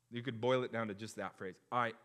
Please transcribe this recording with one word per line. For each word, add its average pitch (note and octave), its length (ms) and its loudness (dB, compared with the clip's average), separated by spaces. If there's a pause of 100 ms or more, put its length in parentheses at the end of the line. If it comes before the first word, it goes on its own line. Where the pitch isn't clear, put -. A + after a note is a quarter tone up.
(120)
You A#2+ 100 -4
could A#2+ 180 -4
boil B2+ 220 6
it A#2+ 80 -2
down A2+ 160 0
to G2+ 80 -4
just G#2+ 220 -10
that F#2+ 200 -4
phrase, F#2 220 -8 (140)
"I A#2 220 2 (100)